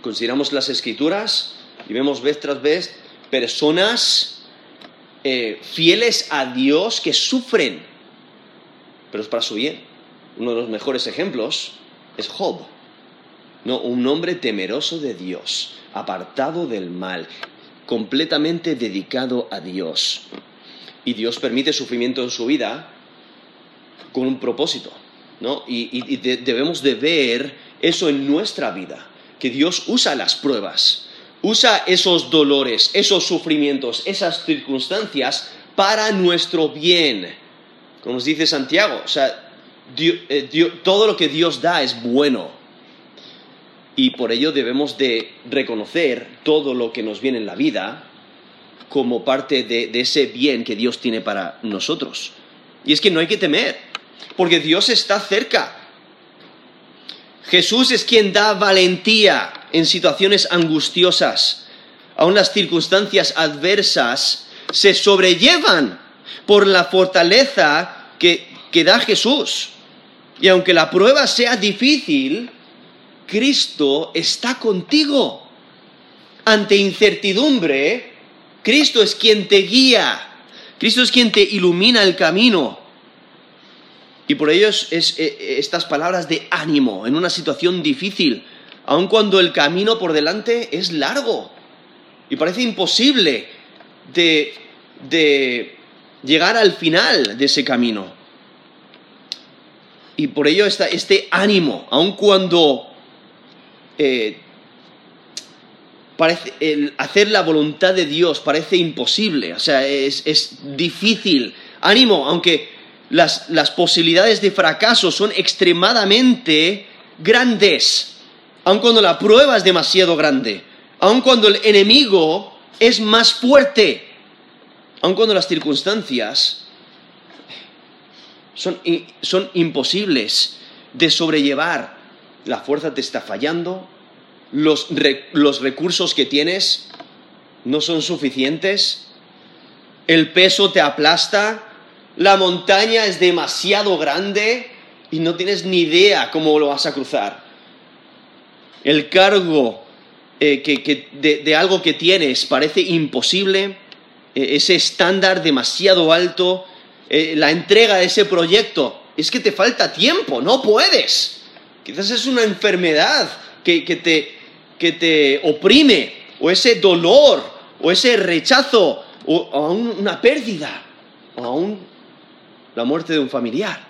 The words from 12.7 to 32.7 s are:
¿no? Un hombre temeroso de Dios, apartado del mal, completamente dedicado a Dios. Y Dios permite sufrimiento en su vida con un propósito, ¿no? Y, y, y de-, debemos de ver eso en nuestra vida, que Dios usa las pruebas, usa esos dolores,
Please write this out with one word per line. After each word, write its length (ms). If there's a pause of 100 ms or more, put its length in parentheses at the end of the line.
¿no? 140
Un 280
hombre 280
temeroso 640
de 160
Dios, 600 (180)
apartado 720
del 240
mal, 360 (600)
completamente 880
dedicado 760
a 100
Dios. 640 (840)
Y 100
Dios 240
permite 340
sufrimiento 500
en 80
su 160
vida 440 (1200)
con 140
un 120
propósito, 540 (480)
¿no? 260
Y, 320
y, 160
y 20
de-, 220
debemos 440
de 120
ver 600 (260)
eso 280
en 180
nuestra 440
vida, 360 (320)
que 120
Dios 380
usa 260
las 200
pruebas, 720 (340)
usa 440
esos 440
dolores, 640